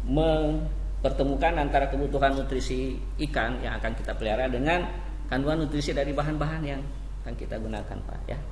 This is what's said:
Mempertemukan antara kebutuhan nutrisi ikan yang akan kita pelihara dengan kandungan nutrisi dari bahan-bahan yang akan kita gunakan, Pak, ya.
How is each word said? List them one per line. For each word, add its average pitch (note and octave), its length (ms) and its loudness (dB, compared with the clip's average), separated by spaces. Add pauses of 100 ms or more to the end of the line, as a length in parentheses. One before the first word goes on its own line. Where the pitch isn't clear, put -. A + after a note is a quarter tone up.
Mempertemukan D3+ 1500 2
antara C#3 320 2
kebutuhan C#3 480 2
nutrisi C3 560 0 (360)
ikan B2 280 0
yang A#2 240 -2
akan A2+ 160 -2
kita - 160 -2
pelihara A2+ 320 0
dengan D3 400 2 (400)
kandungan D3 400 2
nutrisi D3 240 0
dari D3 240 0
bahan-bahan D3+ 480 0
yang C#3 180 -2 (420)
akan A#2 160 -4
kita A#2+ 200 -6
gunakan, G#2 440 -4
Pak, - 240 -6
ya. B2+ 120 -4 (120)